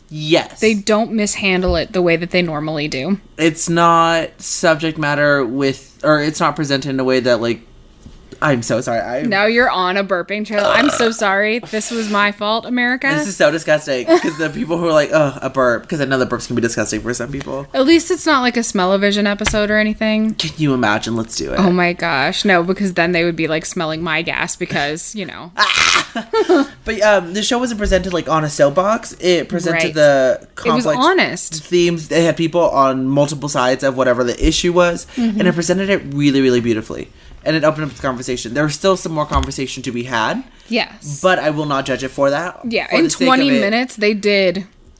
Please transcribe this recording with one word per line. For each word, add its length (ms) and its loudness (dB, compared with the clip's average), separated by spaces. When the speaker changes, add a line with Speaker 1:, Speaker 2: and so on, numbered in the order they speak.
Speaker 1:
Yes. 480 -2
Speaker 2:
They 140 4
don't 400 0
mishandle 600 0
it 180 -4
the 80 0
way 140 4
that 160 -4
they 100 2
normally 460 -4
do. 320 -4
Speaker 1:
It's 320 0
not 720 2
subject 560 0
matter 480 2
with, 580 -4
or 160 4
it's 200 -2
not 160 2
presented 340 -2
in 100 -2
a 40 0
way 160 4
that, 220 4
like, 200 -2
I'm 220 2
so 160 -2
sorry. 220 -2
I 220 -4
Speaker 2:
Now 240 2
you're 220 4
on 280 0
a 60 0
burping 440 -4
trail. 180 -2
I'm 240 4
so 220 0
sorry. 480 0
This 320 -6
was 180 -4
my 220 2
fault, 340 -4
America. 440 -2
Speaker 1:
This 180 0
is 80 -6
so 160 4
disgusting. 560 0
'Cause 300 2
the 120 -2
people 280 -4
who 100 0
are 60 2
like, 180 4
"Ugh, 300 2
a 80 -4
burp," 400 0
'cause 100 -2
I 60 -2
know 120 0
that 120 0
burps 180 -6
can 80 -4
be 60 -2
disgusting 400 -2
for 120 -4
some 200 -8
people. 400 -8
Speaker 2:
At 120 2
least 240 4
it's 160 -2
not 160 2
like 140 0
a 80 -2
smell-o-vision 640 0
episode 420 0
or 80 2
anything. 580 0
Speaker 1:
Can 200 -4
you 180 2
imagine? 440 0
Let's 180 -6
do 160 -6
it. 80 -2
Speaker 2:
Oh 100 4
my 220 2
gosh. 540 -2
No, 180 4
because 300 -2
then 180 0
they 140 2
would 100 -2
be, 140 -2
like, 160 -2
smelling 360 -6
my 200 -2
gas 340 -4
because, 580 -6
you 140 -8
know. 300 -16
Speaker 1:
<laughs> 40 4
But, 180 -2
um, 320 4
the 80 -2
show 160 0
wasn't 200 -4
presented, 340 0
like, 140 -2
on 160 2
a 60 -2
soapbox. 720 0
It 280 2
presented 360 -2
Speaker 2:
Right. 100 -2
Speaker 1:
the 480 4
Speaker 2:
It 60 -20
was 140 2
Speaker 1:
complex 140 0
Speaker 2:
honest. 640 0
Speaker 1:
themes. 440 0
They 160 2
had 120 2
people 340 0
on 380 2
multiple 400 0
sides 360 0
of 120 0
whatever 280 2
the 200 -2
issue 300 2
was. 320 2
Speaker 2:
Mm-hmm. 240 0
Speaker 1:
And 80 2
it 60 4
presented 380 0
it 100 0
really, 300 2
really 200 4
beautifully. 480 -4
And 100 0
it 80 -2
opened 220 0
up 100 -8
the 60 -18
conversation. 520 -6
There 100 0
was 120 -2
still 220 2
some 160 -6
more 120 -2
conversation 580 -4
to 80 -6
be 120 -4
had. 400 -2
Speaker 2:
Yes. 540 -6
Speaker 1:
But 180 4
I 120 0
will 140 -2
not 200 -2
judge 180 -4
it 60 -4
for 200 0
that. 360 -4
Speaker 2:
Yeah, 220 -2
Speaker 1:
For 100 0
Speaker 2:
in 80 4
Speaker 1:
the 40 2
sake 120 -4
of 60 2
Speaker 2:
twenty 220 4
Speaker 1:
it. 120 2
Speaker 2:
minutes, 340 -2
they 180 0
did 540 0